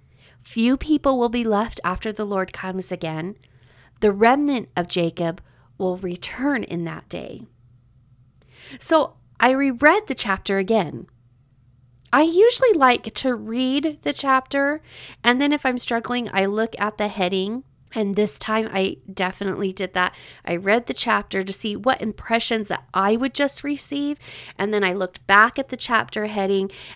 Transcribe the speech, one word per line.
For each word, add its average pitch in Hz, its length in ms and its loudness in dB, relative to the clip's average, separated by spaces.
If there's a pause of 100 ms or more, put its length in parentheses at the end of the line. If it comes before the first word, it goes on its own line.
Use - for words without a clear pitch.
(420)
Few 233 340 2
people 277 440 0
will 240 100 2
be 240 140 -2
left 220 400 0
after 180 280 -4
the 214 140 -6
Lord 190 260 -4
comes 185 400 -8
again. 170 460 -6 (600)
The 214 120 4
remnant 247 640 4
of 175 120 -2
Jacob 170 540 -2 (360)
will 185 200 -2
return 202 680 -4
in 175 220 -6
that 160 220 -10
day. - 360 -12 (1400)
So - 340 2 (260)
I 247 120 6
reread 277 560 2
the 262 80 -4
chapter 196 420 -2
again. 196 500 0 (1040)
I 277 120 6
usually 427 500 6
like 262 420 4
to 254 200 0
read 254 680 -2
the 294 120 -2
chapter, 277 680 0 (420)
and 247 160 4
then 285 120 4
if 294 140 0
I'm 247 120 0
struggling, 240 560 -4
I 196 120 2
look 214 340 -2
at 214 180 -4
the 208 120 -2
heading. 196 540 -2 (340)
And 202 200 0
this 208 200 0
time 220 360 -2
I 190 240 -2 (140)
definitely 190 600 -4
did 185 220 -8
that. 180 200 0 (300)
I 170 140 -4
read 208 300 2
the 262 60 -4
chapter 208 500 0
to 190 100 -6
see 208 240 -6
what 226 240 0
impressions 226 680 -2
that - 160 -6 (100)
I 196 220 4
would 254 180 -2
just 277 300 -2
receive. 285 540 -4 (400)
And 208 160 -2
then 208 100 2
I 185 80 2
looked 185 360 -6
back 208 300 6
at 269 120 -6
the 254 80 -8
chapter 220 480 -2
heading, 196 460 0 (240)